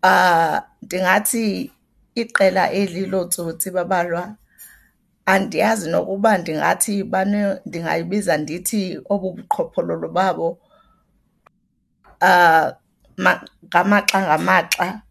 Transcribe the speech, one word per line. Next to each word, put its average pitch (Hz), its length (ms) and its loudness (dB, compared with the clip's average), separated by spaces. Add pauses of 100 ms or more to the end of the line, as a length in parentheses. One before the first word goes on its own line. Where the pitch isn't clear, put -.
Ah, 170 580 4 (200)
ndingathi 190 880 -2 (440)
iqela 190 560 0
eli 190 340 -2
lootsotsi, 175 680 -6
Babalwa, 180 640 -4 (880)
andiyazi 190 640 0
nokuba 196 480 0
ndingathi 175 680 -2
bane-, 196 640 -2
ndingayibiza 170 720 -2
ndithi 175 600 -6 (100)
obu 190 240 -2
buqhophololo 165 760 -4
babo, 165 500 -2 (1600)
ah, 165 500 6 (460)
ma-, - 280 0 (200)
ngamaxa 190 560 2
ngamaxa 180 880 0